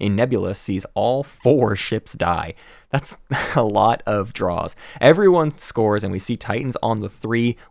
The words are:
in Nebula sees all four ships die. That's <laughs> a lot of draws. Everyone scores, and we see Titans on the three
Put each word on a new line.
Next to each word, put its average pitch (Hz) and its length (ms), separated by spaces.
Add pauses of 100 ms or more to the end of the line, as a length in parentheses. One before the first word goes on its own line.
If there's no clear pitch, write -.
in 101 160
Nebula 104 380
sees 95 400
all 123 280
four 123 540
ships - 380
die. 85 400 (340)
That's - 300 (180)
<laughs> - 180
a 135 80
lot 107 440
of 104 260
draws. - 420 (240)
Everyone 165 600
scores, 104 460
and 95 80
we 92 60
see 117 180
Titans 120 460
on 110 180
the 101 100
three 117 480 (120)